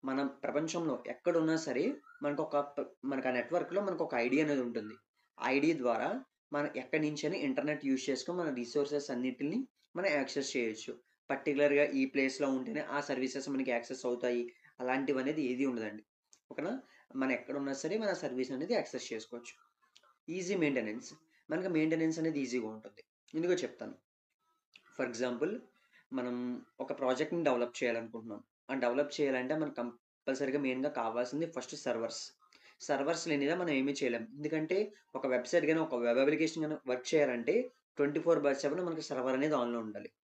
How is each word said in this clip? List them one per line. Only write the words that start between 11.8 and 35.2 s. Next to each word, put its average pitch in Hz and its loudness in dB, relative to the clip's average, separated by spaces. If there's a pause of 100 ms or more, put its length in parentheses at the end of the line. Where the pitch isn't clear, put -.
ఈ 135 2
ప్లేస్‌లో 135 0
ఉంటేనే 131 -2
ఆ 143 -2
సర్వీసెస్ 135 -2
మనకి 135 -2
యాక్సెస్ 120 -2
అవుతాయి 123 0 (360)
అలాంటివి 131 0
అనేది 151 0
ఏది 127 0
ఉండదండి. 110 -4 (460)
ఓకేనా? 170 -4 (380)
మనం 131 0
ఎక్కడ 123 -4
ఉన్నా 139 -2
సరే 156 -4
మన 214 0
సర్వీస్ 127 -4
అనేది 160 -2
యాక్సెస్ 139 -4
చేసుకోవచ్చు. 120 -10 (720)
ఈజీ 180 -4
మెయింటెనెన్స్. 127 0 (380)
మనకి 180 -2
మెయింటెనెన్స్ 160 2
అనేది 156 0
ఈజీగా 120 -2
ఉంటుంది. - -14 (320)
ఎందుకో 170 2
చెప్తాను. 110 -6 (960)
For 135 -4
example 123 -2 (600)
మనం 123 -2 (440)
ఒక 131 -6
ప్రాజెక్ట్‌ని 139 0
డెవలప్ 120 2
చేయాలనుకుంటున్నాం. 113 -4 (220)
ఆ 131 -4
డెవలప్ 131 2
చేయాలంటే 131 2
మనకు 151 -2
కంపల్సరీగా 131 -2
మెయిన్‌గా 131 0
కావాల్సింది 123 -2
ఫస్ట్ 131 -8
సర్వర్స్. 117 -2 (600)
సర్వర్స్ 147 0
లేనిదే 147 2
మనం 175 0
ఏమీ 135 2
చేయలేం. 117 0
ఎందుకంటే 156 0 (380)
ఒక 135 -4